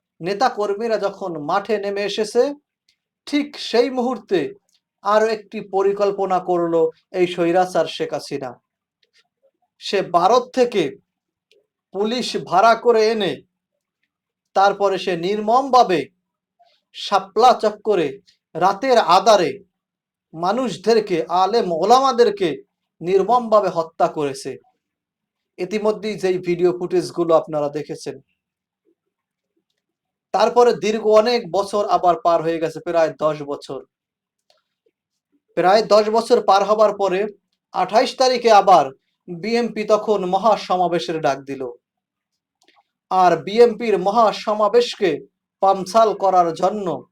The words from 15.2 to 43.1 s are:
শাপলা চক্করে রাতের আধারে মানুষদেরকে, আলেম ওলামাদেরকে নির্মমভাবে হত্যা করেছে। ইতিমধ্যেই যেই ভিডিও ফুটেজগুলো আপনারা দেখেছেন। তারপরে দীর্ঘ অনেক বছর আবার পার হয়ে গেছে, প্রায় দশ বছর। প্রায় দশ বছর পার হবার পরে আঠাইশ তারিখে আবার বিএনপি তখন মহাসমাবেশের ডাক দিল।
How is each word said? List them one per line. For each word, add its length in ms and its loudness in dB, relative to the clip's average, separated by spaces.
শাপলা 540 2
চক্করে 460 0
রাতের 440 2
আধারে 340 4
মানুষদেরকে, 840 -2
আলেম 280 0
ওলামাদেরকে 680 2
নির্মমভাবে 720 0
হত্যা 380 -2
করেছে। 420 -8
ইতিমধ্যেই 640 -4
যেই 160 0
ভিডিও 400 0
ফুটেজগুলো 560 -4
আপনারা 340 -2
দেখেছেন। 480 -12
তারপরে 360 4
দীর্ঘ 220 -2
অনেক 200 2
বছর 380 -2
আবার 340 2
পার 200 2
হয়ে 200 -4
গেছে, 180 -4
প্রায় 380 0
দশ 240 -2
বছর। 380 -12
প্রায় 300 4
দশ 240 4
বছর 360 2
পার 180 4
হবার 320 2
পরে 240 -2
আঠাইশ 420 0
তারিখে 360 0
আবার 320 6
বিএনপি 560 -4
তখন 420 0
মহাসমাবেশের 920 0
ডাক 260 -2
দিল। 160 -10